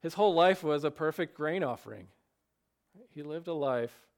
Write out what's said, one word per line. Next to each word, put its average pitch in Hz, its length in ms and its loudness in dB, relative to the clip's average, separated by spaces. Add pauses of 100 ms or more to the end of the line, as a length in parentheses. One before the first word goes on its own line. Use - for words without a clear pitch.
his 165 140 -8
whole 202 200 4
life 180 280 6
was 151 220 0
a 147 60 2
perfect 156 440 -4
grain 156 300 -2
offering. 110 440 -8 (1040)
He 151 80 -12
lived 160 260 -10
a 170 60 -2
life 127 520 -2 (120)